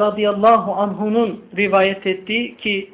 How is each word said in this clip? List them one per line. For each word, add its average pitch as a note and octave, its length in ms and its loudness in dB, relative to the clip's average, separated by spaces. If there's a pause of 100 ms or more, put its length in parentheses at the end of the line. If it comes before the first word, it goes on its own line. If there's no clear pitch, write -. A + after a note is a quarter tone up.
radıyallahu G#3 720 2
anhu'nun G#3 720 -2 (120)
rivayet G3 500 0
ettiği G#3+ 500 -4
ki G3 360 -4